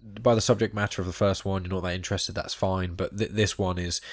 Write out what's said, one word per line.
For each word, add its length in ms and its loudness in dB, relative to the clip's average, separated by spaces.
by 320 2
the 80 4
subject 320 4
matter 280 -2
of 60 -4
the 60 -4
first 320 2
one, 180 -2
you're 100 -4
not 100 -2
that 120 -2
interested, 400 -4
that's 180 -6
fine. 420 0
But 220 -4
th-, 140 -2
this 260 0
one 200 0
is, 240 -2